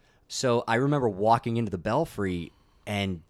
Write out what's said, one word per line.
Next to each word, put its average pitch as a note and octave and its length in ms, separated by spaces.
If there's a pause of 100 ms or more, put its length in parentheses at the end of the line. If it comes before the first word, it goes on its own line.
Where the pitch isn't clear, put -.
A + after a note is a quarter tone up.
(280)
So A#2+ 380
I A#2 100
remember C#3 320
walking A2 480
into A#2 140
the F#2 80
Belfry G2+ 720 (360)
and, G2 440